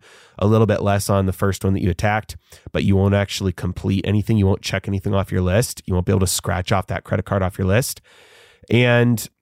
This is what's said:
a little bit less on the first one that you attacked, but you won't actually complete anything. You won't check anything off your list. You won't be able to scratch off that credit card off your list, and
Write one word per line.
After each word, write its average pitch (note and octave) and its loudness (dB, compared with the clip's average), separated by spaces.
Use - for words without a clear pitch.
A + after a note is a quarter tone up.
a - 0
little A2 4
bit G2+ 0
less G2+ 0
on G2 2
the F#2+ -2
first G2 -2
one F#2+ 0
that - -2
you G2 0
attacked, G#2 -2
but D2+ -2
you G2+ 2
won't G2 4
actually G2 -2
complete G2 -4
anything. G#2 0
You G2 4
won't G2 2
check - -6
anything G2 -2
off G2 -2
your F#2 0
list. F#2 -2
You F#2 -2
won't F2+ 0
be G2+ 0
able G2+ 2
to F#2 2
scratch F2+ -4
off F#2+ 0
that - -6
credit G2+ -4
card G2+ -2
off F#2 -2
your G2+ -2
list, G2+ 0
and A#2+ 4